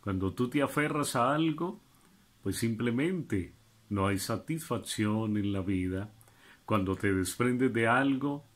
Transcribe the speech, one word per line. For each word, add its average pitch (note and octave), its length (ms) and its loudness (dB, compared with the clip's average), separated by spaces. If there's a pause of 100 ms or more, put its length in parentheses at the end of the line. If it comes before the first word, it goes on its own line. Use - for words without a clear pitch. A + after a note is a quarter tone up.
Cuando F#2+ 320 0
tú B2 160 -2
te C#3 140 0
aferras D3 540 0
a B2+ 180 4
algo, D#3+ 460 -2 (600)
pues G2 160 -4
simplemente A#2+ 960 -2 (340)
no G2 180 0
hay G2 120 0
satisfacción A2 1200 -2
en G2+ 160 -2
la G2 80 -2
vida. F#2+ 520 -2 (520)
Cuando F#2+ 300 2
te G2+ 180 2
desprendes B2 600 2
de A2+ 160 2
algo C3+ 560 2 (120)